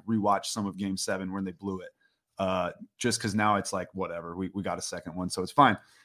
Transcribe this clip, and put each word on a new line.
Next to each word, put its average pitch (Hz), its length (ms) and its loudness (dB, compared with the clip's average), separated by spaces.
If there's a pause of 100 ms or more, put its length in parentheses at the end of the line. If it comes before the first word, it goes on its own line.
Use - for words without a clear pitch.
rewatched 101 380 4
some 107 200 -4
of 95 100 -6
Game 95 200 -2
seven 95 360 -4
when 98 120 -4
they 92 60 -4
blew 95 300 -6
it. 87 80 -12 (500)
Uh, 92 320 0 (260)
just 117 240 0
'cause 101 140 -2
now 107 220 4
it's 98 160 -2
like, 92 200 -4
whatever, 85 440 -6
we, 92 180 -2
we 98 80 -4
got 87 160 -2
a 87 40 -8
second 85 340 -8
one, 90 140 -2
so - 120 -4
it's 92 100 -6
fine. 123 240 8 (280)